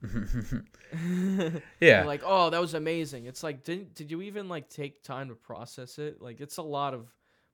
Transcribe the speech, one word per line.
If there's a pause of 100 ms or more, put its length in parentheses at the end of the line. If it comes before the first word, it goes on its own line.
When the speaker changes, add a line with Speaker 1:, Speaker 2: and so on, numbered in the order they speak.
Speaker 1:
<laughs> (260)
Speaker 2:
<laughs>
Speaker 1:
Yeah.
Speaker 2:
They're
like,
"Oh,
that
was
amazing."
It's
like,
"Didn't,
did
you
even,
like,
take
time
to
process
it?"
Like,
it's
a
lot
of (400)